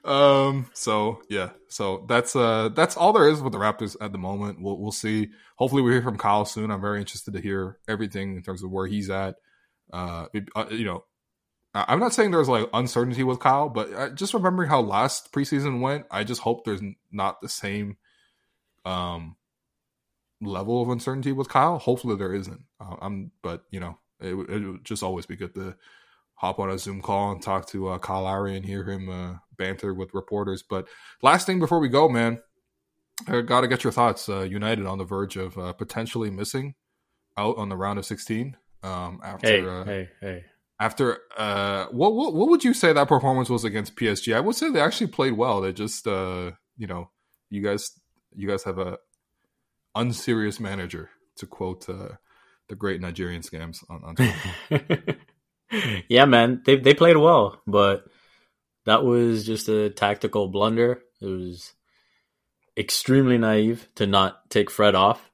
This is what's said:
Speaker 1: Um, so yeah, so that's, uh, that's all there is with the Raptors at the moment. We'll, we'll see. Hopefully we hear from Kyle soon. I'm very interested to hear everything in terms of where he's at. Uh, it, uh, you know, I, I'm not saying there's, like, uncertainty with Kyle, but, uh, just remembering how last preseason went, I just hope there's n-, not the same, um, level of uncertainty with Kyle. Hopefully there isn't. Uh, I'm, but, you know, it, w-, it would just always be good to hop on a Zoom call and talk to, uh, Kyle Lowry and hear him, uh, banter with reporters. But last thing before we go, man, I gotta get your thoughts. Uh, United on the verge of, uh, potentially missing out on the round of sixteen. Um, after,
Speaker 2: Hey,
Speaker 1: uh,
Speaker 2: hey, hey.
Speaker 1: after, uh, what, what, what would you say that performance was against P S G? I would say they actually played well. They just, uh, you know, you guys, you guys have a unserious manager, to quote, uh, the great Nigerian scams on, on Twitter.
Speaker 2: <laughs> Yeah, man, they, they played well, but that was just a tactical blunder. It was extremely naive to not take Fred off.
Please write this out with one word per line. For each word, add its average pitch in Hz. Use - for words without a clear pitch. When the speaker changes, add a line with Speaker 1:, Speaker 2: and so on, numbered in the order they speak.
Speaker 1:
Um, 139
so 107
yeah, 95
so 98
that's, 123
uh, 113
that's 160
all 180
there 170
is 151
with 123
the 107
Raptors 107
at 104
the 98
moment. 98
We'll, 98
we'll 104
see. 107
Hopefully 131
we 120
hear 123
from 113
Kyle 104
soon. 107
I'm 95
very 104
interested -
to 92
hear 98
everything 101
in 87
terms 92
of 92
where 95
he's 101
at. 95
Uh, 85
it, 101
uh, 107
you 113
know, 87
I, 101
I'm 143
not 233
saying 208
there's, 156
like, 117
uncertainty 123
with 127
Kyle, 143
but, 107
uh, 123
just 190
remembering 180
how 139
last 107
preseason 139
went, 139
I 104
just 117
hope 117
there's 101
n-, 98
not 98
the 98
same, 101
um, 87
level 104
of 120
uncertainty 131
with 131
Kyle. 156
Hopefully 123
there 95
isn't. 92
Uh, 92
I'm, 98
but, 85
you 98
know, 87
it, 92
w-, 95
it 104
would 95
just 107
always 92
be -
good 92
to 95
hop 92
on 98
a 95
Zoom 98
call 101
and 85
talk 98
to, 95
uh, 90
Kyle 95
Lowry 98
and 98
hear 98
him, 95
uh, 90
banter 95
with 92
reporters. 98
But 92
last 160
thing 185
before 165
we 139
go, 147
man, 117
I 120
gotta 123
get 123
your 113
thoughts. -
Uh, 98
United 104
on 95
the 95
verge 98
of, 95
uh, 90
potentially 113
missing 131
out 110
on 104
the 95
round 101
of 95
sixteen. 117
Um, 90
after, 98
Speaker 2:
Hey, 95
Speaker 1:
uh, 92
Speaker 2:
hey, 95
hey. 92
Speaker 1:
after, 110
uh, 101
what, 175
what, 247
what 196
would 339
you 247
say 165
that 143
performance 131
was 117
against 104
P 117
S 101
G? 113
I 117
would 208
say 320
they 208
actually 170
played 135
well. 110
They 95
just, 104
uh, 92
you 107
know, 87
you 101
guys, 101
you 98
guys 98
have 95
a 92
unserious 113
manager, 90
to -
quote, 92
uh, 98
the 104
great 95
Nigerian 87
scams 82
on, 85
on 82
Twitter. 113
Speaker 2:
<laughs> -
Yeah, 123
man, 123
they, 139
they 139
played 165
well, 147
but 101
that 113
was 120
just 110
a 107
tactical 104
blunder. 113
It 101
was 90
extremely 131
naive 110
to 104
not 95
take 104
Fred 104
off. 101